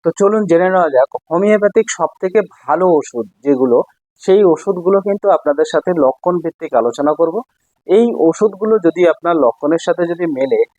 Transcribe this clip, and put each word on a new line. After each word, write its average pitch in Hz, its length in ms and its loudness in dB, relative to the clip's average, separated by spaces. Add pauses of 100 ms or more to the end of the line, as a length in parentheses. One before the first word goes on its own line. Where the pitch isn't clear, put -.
তো 170 40 0 (100)
চলুন 214 280 0
জেনে 170 240 2
নেওয়া 180 180 2
যাক 131 280 2
হোমিওপ্যাথিক 208 720 0
সব 160 200 -4 (100)
থেকে 190 180 -2 (140)
ভালো 165 340 -2
ওষুধ 131 400 -2 (160)
যেগুলো, 131 360 2 (440)
সেই 196 220 2
ওষুধগুলো 180 560 0
কিন্তু 202 300 -4
আপনাদের 151 340 0
সাথে 156 320 -2
লক্ষণ 160 420 0
ভিত্তিক 160 360 -8
আলোচনা 120 400 0
করব। 165 220 -2 (500)
এই 220 280 4
ওষুধগুলো 196 640 0
যদি 170 300 0
আপনার 170 280 -2
লক্ষণের 147 480 0
সাথে 175 220 -2
যদি 170 200 -4
মেলে 131 340 -2 (180)